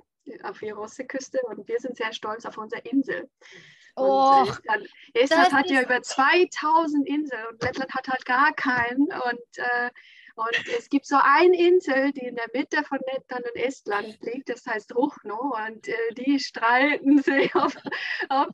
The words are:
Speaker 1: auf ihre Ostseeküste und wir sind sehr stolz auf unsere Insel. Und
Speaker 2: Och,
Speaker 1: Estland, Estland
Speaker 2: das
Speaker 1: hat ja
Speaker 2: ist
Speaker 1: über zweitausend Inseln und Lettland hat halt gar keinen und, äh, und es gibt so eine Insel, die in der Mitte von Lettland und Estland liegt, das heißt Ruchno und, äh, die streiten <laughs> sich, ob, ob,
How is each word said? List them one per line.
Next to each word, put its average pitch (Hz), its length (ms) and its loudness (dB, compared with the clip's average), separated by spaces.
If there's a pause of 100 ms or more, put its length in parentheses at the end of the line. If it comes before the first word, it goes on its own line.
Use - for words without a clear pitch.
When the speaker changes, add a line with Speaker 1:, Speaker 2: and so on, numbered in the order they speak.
(440)
Speaker 1:
auf 196 180 -12
ihre 214 180 -10
Ostseeküste 262 680 -8
und 208 220 -12
wir 233 100 -2
sind 247 160 -8
sehr 220 160 -6
stolz 220 340 -10
auf 214 120 -12
unsere 214 240 -10
Insel. - 480 -4 (680)
Und 262 80 -2
Speaker 2:
Och, 269 460 6
Speaker 1:
Estland, - 400 -4 (240)
Estland 302 320 4
Speaker 2:
das 349 80 4
Speaker 1:
hat 269 160 0
ja 269 120 2
Speaker 2:
ist 247 40 0
Speaker 1:
über 247 160 0
zweitausend 311 1040 2
Inseln 277 420 -4
und 226 140 -10
Lettland 254 300 -6
hat 262 160 -6
halt 262 160 -4
gar 269 280 2
keinen 247 500 0
und, 247 540 -4
äh, 247 320 -2 (460)
und 226 420 -4
es 466 120 -8
gibt 285 160 0
so 285 160 2
eine 330 360 6
Insel, 320 560 4
die 254 120 -10
in 240 100 -10
der 233 180 -6
Mitte 294 320 -2
von 269 140 -6 (120)
Lettland 247 340 -8
und 240 160 -8
Estland 214 600 -4
liegt, 247 260 -8
das 233 180 -8
heißt 233 300 -6
Ruchno 240 580 -2 (140)
und, 220 220 -12
äh, 226 240 -4
die 269 260 0
streiten 269 840 4
<laughs> 277 260 2
sich, - 20 -16
ob, - 200 2 (560)
ob, 277 240 0